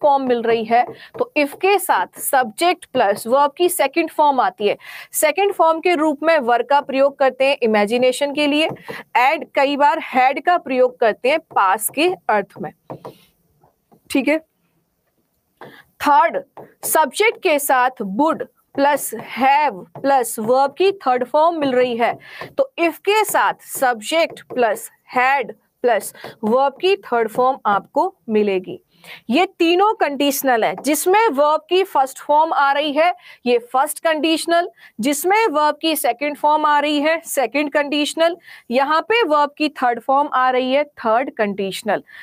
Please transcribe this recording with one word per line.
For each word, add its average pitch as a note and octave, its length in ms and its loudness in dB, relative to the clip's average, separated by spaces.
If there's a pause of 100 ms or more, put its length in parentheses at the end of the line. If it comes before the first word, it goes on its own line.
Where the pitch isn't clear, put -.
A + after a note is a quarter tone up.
फॉर्म C#4 260 2
मिल A#3+ 140 0
रही A3+ 220 0
है, A#3 220 2 (320)
तो - 200 -4
if C#4+ 160 -2
के G4 240 2
साथ - 280 -2 (240)
subject C#4+ 560 0 (100)
plus A3 300 0
verb C#4 320 2
की F4 100 2
सेकंड E4 420 -2
फॉर्म C#4+ 300 2
आती G3+ 280 -2
है। F3 80 0 (360)
सेकंड F#4+ 400 0
फॉर्म D#4+ 280 2
के F4+ 140 2
रूप D4+ 280 0
में D#4+ 160 2
were A#3 320 0
का C#4+ 100 4
प्रयोग C#4 380 0
करते C4 260 2
हैं C#4 180 2
इमेजिनेशन B3 720 0
के D4 120 0
लिए, D4+ 220 0 (480)
and C4+ 280 2 (100)
कई C#4+ 220 0
बार D4 240 2 (160)
had C4+ 300 2
का F4 120 2
प्रयोग B3+ 420 0
करते A#3 300 0
हैं D#4 80 0
पास G#3 500 0
के F4+ 260 -2 (140)
अर्थ G#3 320 -2
में। E3 120 -10 (1400)
ठीक C4+ 180 -2
है, D4+ 100 0 (1600)
थर्ड, C#4+ 420 2 (400)
सब्जेक्ट E4 600 0
के D4+ 160 2
साथ B3+ 440 0
would A3+ 400 -2 (360)
plus C#4 260 0 (360)
have C4+ 440 0 (140)
plus C4+ 400 0 (120)
verb C4+ 280 2
की G4 140 4
थर्ड B3+ 320 -2
फॉर्म D#4+ 340 2
मिल C#4 140 -2
रही B3 240 0
है, A3+ 220 -2 (400)
तो C5+ 220 0
if E4+ 180 0
के G#4 260 0
साथ G#3+ 300 0 (240)
subject B3 640 -2 (100)
plus A#3 360 -2 (280)
had B3+ 380 0 (300)
plus A3 300 0 (300)
verb C4 360 2
की F#4+ 160 2
थर्ड A#3 320 -2
फॉर्म B3+ 380 0
आपको G#3+ 480 -2 (140)
मिलेगी। G3 520 -2 (500)
ये D#4+ 160 2
तीनों F#4 480 0
कंडीशनल C#4 720 0
है, F3 120 -2
जिसमें F4+ 520 0
वर्ब D4+ 400 0
की F#4 160 2
फर्स्ट C4+ 340 -2
फॉर्म D#4 340 0
आ C#4 200 2
रही D4 200 -2
है D#4+ 220 2 (320)
ये A#3+ 120 2
फर्स्ट C4 460 -2
कंडीशनल, E4 640 0 (320)
जिसमें F4 460 0
वर्ब D4+ 360 0
की D#4+ 140 0
सेकंड C#4+ 400 -4
फॉर्म D4+ 280 2
आ D4 160 2
रही D4 200 0
है D#4+ 200 0
सेकंड C#4+ 520 -4
कंडीशनल, D4 640 0 (340)
यहाँ C#4 300 2
पे A4 220 0
वर्ब D4 360 0
की D4+ 100 -2
थर्ड A#3+ 320 -2
फॉर्म C#4 320 0
आ B3+ 180 2
रही B3+ 220 0
है C#4+ 120 2
थर्ड B3+ 460 -2
कंडीशनल। G3 720 -4 (200)